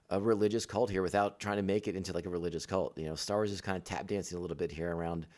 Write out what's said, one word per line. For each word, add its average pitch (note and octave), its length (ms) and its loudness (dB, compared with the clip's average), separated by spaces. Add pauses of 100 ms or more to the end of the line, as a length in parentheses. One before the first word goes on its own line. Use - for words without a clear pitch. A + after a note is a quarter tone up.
(100)
a F#2+ 100 2
religious G#2+ 460 4
cult A#2 240 2
here F#2+ 120 4
without G2 360 2
trying G#2 180 -2
to G2+ 60 2
make G2 240 2
it G2+ 80 0
into, F#2 180 -4
like, F2 140 -2
a F#2 40 -4
religious E2+ 360 -2
cult. F#2 320 -2
You D#2 80 -4
know, D#2 80 -4
Star G2+ 240 -2
Wars G#2+ 140 0
is F#2+ 80 -6
kinda F#2+ 200 -4
tap F#2+ 280 -6
dancing F#2+ 280 -2
a F2 40 -4
little E2+ 160 -4
bit E2 160 -2
here E2+ 220 -2
around E2+ 320 -2 (120)